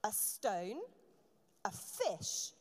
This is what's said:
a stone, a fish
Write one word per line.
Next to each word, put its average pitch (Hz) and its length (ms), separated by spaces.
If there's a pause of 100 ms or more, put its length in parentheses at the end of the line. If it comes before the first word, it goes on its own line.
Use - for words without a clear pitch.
a 214 80
stone, 202 680 (840)
a 202 80
fish - 880